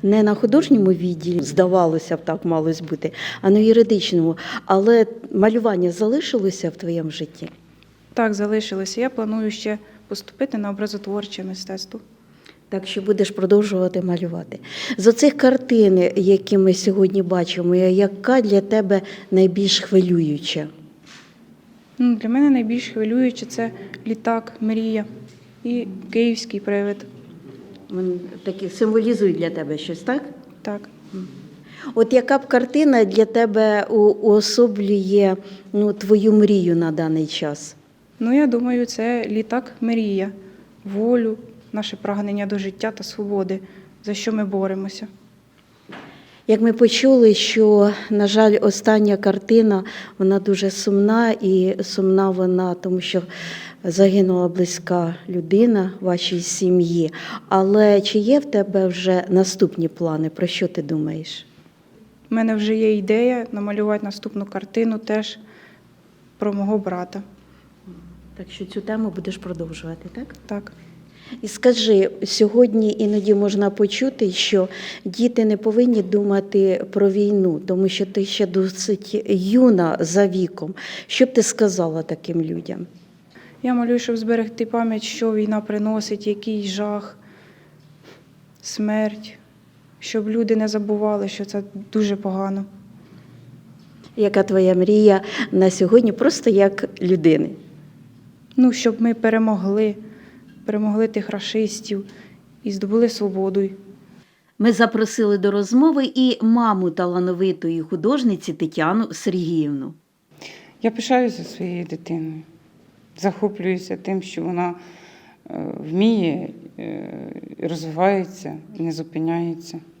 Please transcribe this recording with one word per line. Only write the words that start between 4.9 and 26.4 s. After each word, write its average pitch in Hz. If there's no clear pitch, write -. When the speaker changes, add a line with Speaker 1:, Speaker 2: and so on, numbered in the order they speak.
Speaker 1:
малювання 208
залишилося 202
в 165
твоєму 170
житті? 156
Speaker 2:
Так, 220
залишилося. 208
Я 262
планую 220
ще 214
поступити 254
на 202
образотворче 208
мистецтво. 190
Speaker 1:
Так 190
що 196
будеш 196
продовжувати 185
малювати. 175
З 196
оцих 269
картин, 226
які 196
ми 190
сьогодні 190
бачимо, 175
яка 196
для 202
тебе 196
найбільш 185
хвилююча? 165
Speaker 2:
Ну, 240
для 220
мене 277
найбільш 240
хвилююче — 240
це 226
"Літак, 226
мрія" 220
і 240
"Київський 226